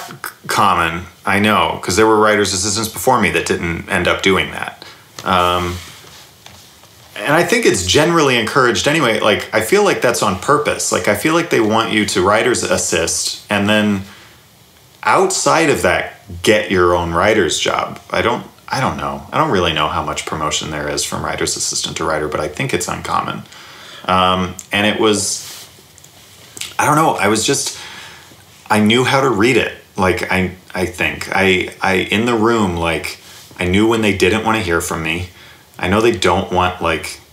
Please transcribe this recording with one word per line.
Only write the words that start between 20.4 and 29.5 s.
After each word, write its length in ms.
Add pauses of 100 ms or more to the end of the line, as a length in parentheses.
there 180
is 140
from 220
writer's 320
assistant 400
to 80
writer, 240
but 100
I 100
think 240
it's 140
uncommon. 560 (600)
Um, 500 (160)
and 160
it 140
was, 420 (1400)
I 80
don't 100
know, 200
I 120
was 160
just, 320 (920)
I 80
knew 260
how 180
to 60
read 280